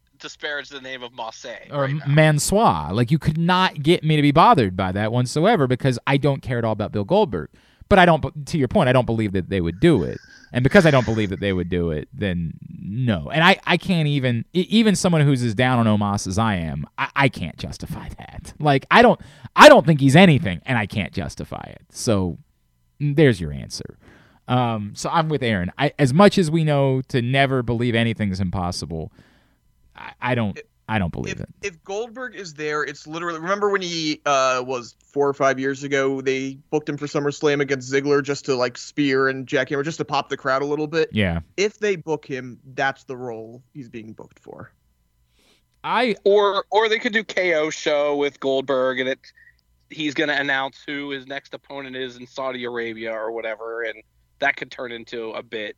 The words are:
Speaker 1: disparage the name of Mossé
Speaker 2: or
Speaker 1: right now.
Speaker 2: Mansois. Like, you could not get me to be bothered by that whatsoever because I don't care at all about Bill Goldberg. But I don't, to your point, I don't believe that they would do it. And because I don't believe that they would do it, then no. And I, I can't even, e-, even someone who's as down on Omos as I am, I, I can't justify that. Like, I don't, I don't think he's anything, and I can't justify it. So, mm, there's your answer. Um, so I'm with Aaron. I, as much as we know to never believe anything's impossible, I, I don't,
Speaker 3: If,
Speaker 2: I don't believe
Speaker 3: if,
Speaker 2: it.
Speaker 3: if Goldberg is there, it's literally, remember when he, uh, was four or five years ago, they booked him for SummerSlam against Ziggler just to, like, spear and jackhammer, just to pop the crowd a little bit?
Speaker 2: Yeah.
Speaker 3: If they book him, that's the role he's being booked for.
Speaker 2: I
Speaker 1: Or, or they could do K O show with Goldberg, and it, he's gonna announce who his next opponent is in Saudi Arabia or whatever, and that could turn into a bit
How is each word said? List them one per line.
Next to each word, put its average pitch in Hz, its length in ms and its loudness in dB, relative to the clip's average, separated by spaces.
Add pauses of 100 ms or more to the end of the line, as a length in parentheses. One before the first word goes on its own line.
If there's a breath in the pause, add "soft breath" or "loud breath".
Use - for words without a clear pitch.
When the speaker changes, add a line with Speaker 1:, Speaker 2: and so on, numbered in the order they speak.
(200)
Speaker 1:
disparage 147 500 -10
the 143 120 -16
name 131 220 -14
of 120 80 -14
Mossé 117 600 -14
Speaker 2:
or 143 120 -4
Speaker 1:
right 135 120 -2
now. 156 100 -8
Speaker 2:
Mansois. 147 880 2
Like, 117 180 0
you 160 80 2
could 156 180 -4
not 180 440 0
get 156 220 2
me 156 120 2
to 151 60 2
be 143 100 4
bothered 143 460 4
by 92 140 -2
that 107 200 -2
whatsoever 147 560 0
because 127 300 0 (100)
I 139 100 2
don't 139 240 -2
care 120 180 -6
at 117 40 -4
all 110 100 -2
about 101 180 -4
Bill 104 120 -4
Goldberg. 107 460 -2 (400 soft breath)
But 196 100 8
I 180 60 10
don't, 147 420 2
to 175 100 -2
your 131 120 2
point, 170 180 2
I 127 60 6
don't 127 120 4
believe 110 280 -2
that 95 160 -4
they 98 100 -2
would 85 220 -4
do 143 220 6
it. 60 140 -6 (360 soft breath)
And 123 100 0
because 185 220 8
I 160 60 6
don't 131 140 4
believe 110 240 -2
that 92 120 -6
they 101 100 0
would 90 180 0
do 85 220 0
it, 76 220 -6
then 87 400 -4 (160)
no. 104 600 -4
And 160 120 2
I, 190 220 6
I 170 120 2
can't 165 300 0
even, 127 460 -2
e-, 180 160 0
even 214 260 4
someone 165 260 2
who's 139 220 4
as 117 120 0
down 127 300 2
on 107 140 2
Omos 101 280 -2
as 92 100 -4
I 110 180 2
am, 76 300 -6 (120)
I, 135 180 -4
I 139 140 2
can't - 280 -10
justify - 500 -12 (100)
that. - 420 -18
Like, 143 320 0
I 196 100 8
don't, 226 180 6 (380 loud breath)
I 208 100 12
don't 175 180 10
think 151 140 4
he's 135 160 6
anything, 147 500 6
and 131 120 -2
I 107 80 -2
can't 92 280 -6
justify 76 540 -8
it. - 220 -20
So, 95 480 -2 (640)
mm, 147 140 -2
there's 131 260 6
your 76 100 -6
answer. 53 460 -14 (500 soft breath)
Um, 117 480 -2
so - 140 -8
I'm 160 200 0
with 143 140 -2
Aaron. 98 340 -2
I, 143 220 0
as 127 140 2
much 196 240 6
as 175 140 2
we 165 120 0
know 139 460 0
to 135 120 -2
never 131 420 0
believe 117 320 -2
anything's 107 440 -2
impossible, 87 720 -6 (840 soft breath)
I, - 160 -18 (100)
I 127 140 0
don't, 110 220 -2
Speaker 3:
If, - 60 -16 (260)
Speaker 2:
I 110 100 0
don't 87 140 -2
believe - 220 -6
Speaker 3:
if, - 60 -10
Speaker 2:
it. - 80 -12 (120)
Speaker 3:
if 175 240 -10
Goldberg 220 500 -10
is 170 200 -14
there, 151 280 -4
it's 143 240 -10
literally, 165 320 -8
remember 202 300 0
when 196 120 0
he, 165 440 -4
uh, 131 400 2
was 123 400 -8
four 139 240 0
or 139 40 0
five 135 240 2
years 135 260 -4
ago, 139 360 0
they 135 380 -4 (120)
booked 151 200 -4
him 147 80 -4
for 147 80 -8
SummerSlam 143 560 0
against 131 320 -4
Ziggler 143 280 2
just 139 240 -6
to, 139 100 0
like, 123 220 -2
spear 135 520 0
and 131 180 -6
jackhammer, 139 380 -2
just 165 140 -8
to 151 60 -6
pop 143 220 -2
the 139 80 -6
crowd 135 260 -2
a 143 40 -2
little 147 220 -4
bit? 156 260 0
Speaker 2:
Yeah. 90 280 0 (140)
Speaker 3:
If 208 240 -2
they 208 160 -2
book 156 300 -8
him, 127 340 -12 (140)
that's 135 320 -4
the 135 100 -12
role 117 480 -12 (100)
he's 135 160 -16
being 110 220 -16
booked - 280 -20
for. - 340 -20 (1080)
Speaker 2:
I 208 320 0 (100)
Speaker 1:
Or, 202 460 4
or 220 180 2
they 220 100 0
could 220 140 -4
do 220 100 0
K 180 320 -2
O 156 140 0
show 147 480 -2
with 143 240 -2
Goldberg, 131 580 -2
and 131 80 -4
it, 131 120 -4 (720 soft breath)
he's 151 240 -6
gonna 147 200 -2
announce 135 520 -4
who 143 260 -10
his 135 140 -10
next 139 280 -14
opponent 139 420 -14
is 127 220 -10
in 123 100 -18
Saudi 127 380 -8
Arabia 113 480 -8
or 110 180 -6
whatever, 113 520 -8
and 110 200 -10 (360)
that 139 160 -2
could 131 160 -14
turn 123 200 -12
into 113 400 -12
a 110 120 -12
bit 110 340 -12